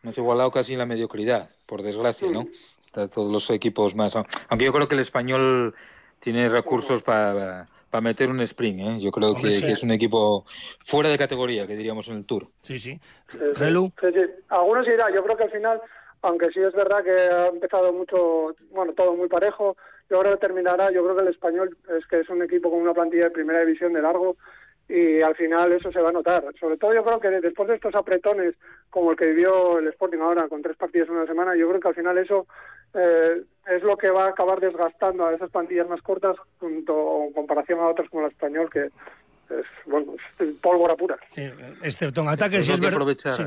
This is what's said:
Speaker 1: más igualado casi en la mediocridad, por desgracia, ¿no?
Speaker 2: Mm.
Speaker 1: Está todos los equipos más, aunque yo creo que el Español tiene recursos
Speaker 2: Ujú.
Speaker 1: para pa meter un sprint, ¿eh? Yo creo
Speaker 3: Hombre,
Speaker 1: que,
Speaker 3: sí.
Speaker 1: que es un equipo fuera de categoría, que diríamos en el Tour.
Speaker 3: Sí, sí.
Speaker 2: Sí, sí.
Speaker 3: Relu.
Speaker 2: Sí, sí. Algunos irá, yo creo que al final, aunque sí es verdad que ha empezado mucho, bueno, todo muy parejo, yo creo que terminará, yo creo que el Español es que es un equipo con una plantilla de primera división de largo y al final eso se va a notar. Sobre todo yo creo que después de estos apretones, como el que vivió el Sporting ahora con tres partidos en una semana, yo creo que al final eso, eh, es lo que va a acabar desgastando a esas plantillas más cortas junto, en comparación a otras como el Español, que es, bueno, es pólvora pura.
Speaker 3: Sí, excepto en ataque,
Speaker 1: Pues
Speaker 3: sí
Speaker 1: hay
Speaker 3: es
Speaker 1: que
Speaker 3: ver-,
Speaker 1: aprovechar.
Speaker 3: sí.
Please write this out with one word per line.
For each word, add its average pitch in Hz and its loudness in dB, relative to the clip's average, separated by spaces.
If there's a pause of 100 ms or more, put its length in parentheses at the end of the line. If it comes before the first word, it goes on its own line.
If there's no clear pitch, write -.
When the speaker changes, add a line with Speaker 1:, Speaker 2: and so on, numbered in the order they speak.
Speaker 1:
más 117 -10
igualado 123 2
casi 131 -2
en 127 -6
la 123 -2
mediocridad, 113 -4 (160)
por 104 -12
desgracia, 110 -2
¿no? 123 -2
Speaker 2:
Mm. - -12 (360)
Speaker 1:
Está 101 -8
todos 104 -4
los 104 -2
equipos 104 0
más, 107 -2
aunque 113 -4
yo 131 0
creo 147 2
que 147 -2
el 135 0
Español 127 0 (460)
tiene 120 0
recursos 117 0
Speaker 2:
Ujú. - -6
Speaker 1:
para 101 -2 (240)
pa 113 -2
meter 117 0
un 131 -4
sprint, 107 -4
¿eh? 110 -6
Yo 98 -2
creo 107 2
Speaker 3:
Hombre, 110 0
Speaker 1:
que, 104 2
Speaker 3:
sí. 95 0
Speaker 1:
que 107 2
es 104 -4
un 117 0
equipo 107 2 (380)
fuera 151 0
de 147 2
categoría, 123 -2
que 104 -8
diríamos 110 -6
en 113 -10
el 101 -12
Tour. 107 -6 (140)
Speaker 3:
Sí, 127 -12
sí. 127 -14 (280)
Speaker 2:
Sí, - -20
sí. 143 -2
Speaker 3:
Relu. 175 2 (100)
Speaker 2:
Sí, 185 2
sí. 190 4 (280)
Algunos 214 2
irá, 226 2
yo 190 2
creo 220 0
que 220 0
al 214 -2
final, 220 -2 (440)
aunque 170 2
sí 185 -4
es 190 4
verdad 196 2
que 180 2
ha 180 4
empezado 180 0
mucho, 165 0 (160)
bueno, 180 -4
todo 180 2
muy 175 -2
parejo, 196 0 (340)
yo 185 4
creo 202 4
que 196 0
terminará, 185 2
yo 180 2
creo 185 2
que 190 2
el 190 2
Español 175 -2 (200)
es 160 -4
que 165 2
es 160 -6
un 180 -2
equipo 175 0
con 170 0
una 170 2
plantilla 170 2
de 170 2
primera 165 -2
división 165 0
de 156 0
largo 175 0 (540)
y 160 2
al 156 2
final 170 2
eso 180 0
se 180 0
va 165 4
a 170 0
notar. 170 0 (160)
Sobre 160 -2
todo 214 2
yo 226 4
creo 233 0
que 196 0
después 190 -2
de 233 2
estos 208 -6
apretones, 185 0 (340)
como 170 2
el 160 0
que 165 2
vivió 175 4
el 156 -2
Sporting 170 -4
ahora 165 0
con 151 -8
tres 160 -6
partidos - -2
en 170 -6
una 165 -2
semana, 175 -2
yo 165 2
creo 185 2
que 185 -2
al 170 0
final 180 0
eso, 185 0 (480)
eh, 170 4 (320)
es 175 -2
lo 202 4
que 202 0
va 190 4
a 196 2
acabar 185 0
desgastando 180 0
a 165 2
esas 175 -6
plantillas 175 -2
más 175 -8
cortas 190 0 (240)
junto, 156 -2
en 143 -10
comparación 147 -2
a 170 2
otras 165 -2
como 156 -4
el 143 -4
Español, 156 -4
que 143 -4
es, - -12 (200)
bueno, 143 -2 (260)
es 170 0 (140)
pólvora 170 4
pura. 180 -2 (140)
Speaker 3:
Sí, 143 -10 (400)
excepto 147 -4
en 151 0
ataque, 185 0
Speaker 1:
Pues 165 2
Speaker 3:
sí 135 2
Speaker 1:
hay - 4
Speaker 3:
es - -2
Speaker 1:
que 156 0
Speaker 3:
ver-, - 2
Speaker 1:
aprovechar. 139 0
Speaker 3:
sí. 120 -2